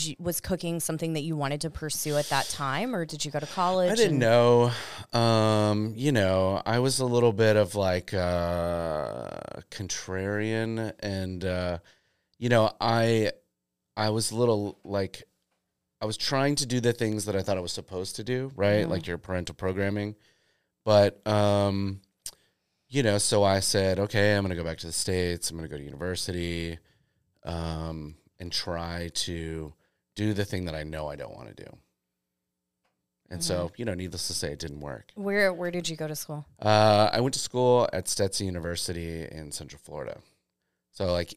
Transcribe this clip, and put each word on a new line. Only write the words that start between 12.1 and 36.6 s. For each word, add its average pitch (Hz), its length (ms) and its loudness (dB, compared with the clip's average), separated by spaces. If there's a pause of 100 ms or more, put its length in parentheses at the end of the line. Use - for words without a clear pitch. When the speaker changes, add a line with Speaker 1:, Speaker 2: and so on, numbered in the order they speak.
Speaker 2:
you 117 120 -2
know, 110 300 6
I, 117 520 4 (680)
I 107 140 0
was 107 200 -2
a 110 40 -6
little, 110 480 0
like, 98 400 -4 (760)
I 110 60 -6
was 110 120 -4
trying 143 400 0
to 143 80 0
do 123 140 0
the 117 140 2
things 107 320 -2
that 101 100 -2
I 95 60 2
thought 95 160 0
I 92 40 -4
was 87 120 -6
supposed 95 440 -8
to 110 60 -8
do, 127 320 -4
right? 101 280 4
Speaker 1:
Mm-hmm. - 80 -2
Speaker 2:
Like 90 160 -4
your 85 100 -4
parental 90 380 -6
programming. 98 600 -2 (680)
But, 104 420 6
um, 101 720 2 (840)
you 135 140 0
know, 104 160 4
so 104 260 4
I 98 180 4
said, 95 380 2
"Okay, 104 360 4
I'm 98 80 2
gonna 92 120 -2
go 82 80 -6
back 82 160 -6
to 82 80 -12
the 82 60 -10
States. 90 560 -2
I'm 82 80 -10
gonna 80 100 -8
go 76 100 -10
to 69 60 -10
university, 85 960 -6 (680)
um, 80 720 -8 (240)
and 87 120 -12
try 85 640 -6
to 80 580 -6 (420)
do 107 200 0
the 98 100 -2
thing 92 200 -6
that 78 100 -6
I 78 80 -8
know 78 240 -8
I 73 80 -10
don't 60 200 -12
wanna 57 200 -18
do." - 100 -18 (1600)
And 85 140 -8
so, 87 220 0
Speaker 1:
Mm-hmm. 85 120 -8
Speaker 2:
you 117 80 -6
know, 101 100 -4
needless 90 320 -8
to 87 60 -6
say, 78 200 -4
it 69 60 -12
didn't 73 220 -10
work. 71 340 -12
Speaker 1:
Where, 202 360 0
where 175 200 -6
did 175 180 -6
you 160 80 -8
go 156 100 -6
to 151 80 -8
school? 151 300 -10 (140)
Speaker 2:
Uh, 107 520 6